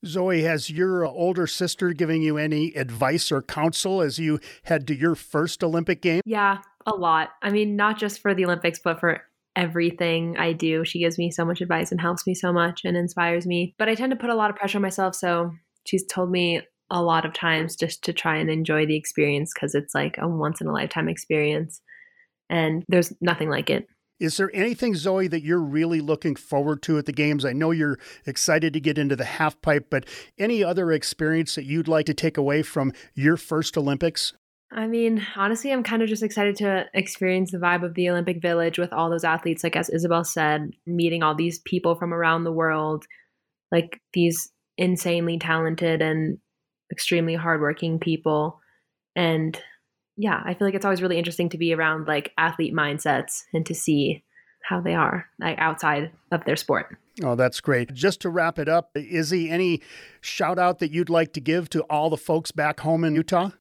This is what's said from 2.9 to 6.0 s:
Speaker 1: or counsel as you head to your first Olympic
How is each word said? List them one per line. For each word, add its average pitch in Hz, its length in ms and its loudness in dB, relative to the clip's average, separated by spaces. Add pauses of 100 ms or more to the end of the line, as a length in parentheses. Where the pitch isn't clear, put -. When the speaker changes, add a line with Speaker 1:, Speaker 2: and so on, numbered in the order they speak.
Speaker 1:
or 135 80 0
counsel 165 600 0
as 143 160 0
you 156 220 0 (240)
head 147 240 0
to 151 80 0
your 156 200 2
first - 460 -2
Olympic 170 400 0